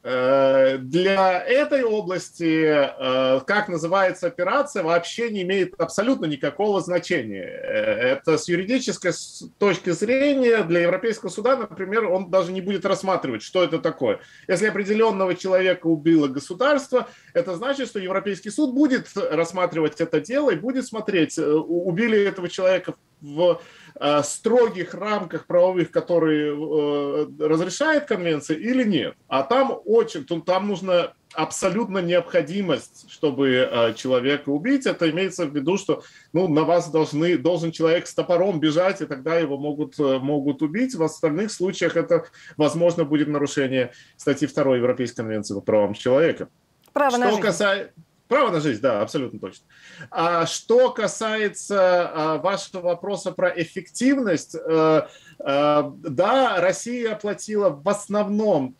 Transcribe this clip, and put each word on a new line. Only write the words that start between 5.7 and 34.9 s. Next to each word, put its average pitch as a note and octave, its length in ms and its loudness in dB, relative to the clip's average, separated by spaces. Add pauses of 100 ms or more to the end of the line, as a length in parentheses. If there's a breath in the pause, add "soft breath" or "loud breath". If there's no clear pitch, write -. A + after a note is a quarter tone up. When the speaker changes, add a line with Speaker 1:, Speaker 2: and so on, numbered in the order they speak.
Speaker 1:
абсолютно G3+ 460 -2
никакого F3+ 540 -2
значения. D3+ 640 -4
Э, A2 680 0
это D#3+ 220 0
с - 120 -6
юридической F#3 640 -2
с-, - 320 -12 (140)
точки F#3 320 0
зрения A#3+ 760 2
для E3+ 160 2
Европейского F3+ 500 0
суда, A#3+ 260 0
например, G#3 500 -4
он F3+ 240 0
даже F3+ 200 2
не F#3 100 -6
будет F#3+ 240 -4
рассматривать, F3+ 580 -2
что F#3 200 0
это E3 160 0
такое. B2+ 400 -2 (300 loud breath)
Если F#3 180 0
определённого G3+ 680 0
человека F#3 500 0
убило D#3+ 400 4
государство, B3 800 0 (260 loud breath)
это F3 220 -2
значит, C4 320 -4
что G#3+ 140 -8
Европейский F#3+ 500 -4
суд C4 240 -2
будет C4 400 2
рассматривать E3 840 -2
это - 200 0
дело C4+ 300 0
и F3 60 0
будет B3 280 -4
смотреть, G3 540 -2
э, D3+ 60 -2
у-, D#3+ 440 0
убили G#3+ 300 2
этого F#3+ 300 -2
человека F#3 460 0 (260)
в, D#3+ 400 0 (400 loud breath)
э, D3 240 2
строгих G#3 680 2
рамках F#3+ 520 -4
правовых, F3 460 2
которые, D#3+ 580 2
э, D3 760 0 (120)
разрешает F3+ 680 0
конвенция, E3 500 -2
или B3 260 0
нет. D#3 320 0 (140)
А C#3 160 0
там B3 400 0
очень, G#3+ 400 2
там, E3 180 -4
там F#3+ 240 0
нужна F3+ 460 0 (200)
абсолютно F#3+ 680 -2
необходимость, E3+ 1120 -2
чтобы, C#3 420 0
э, B2 440 2
человека C3+ 540 0
убить. A3 380 0
Это E3+ 220 0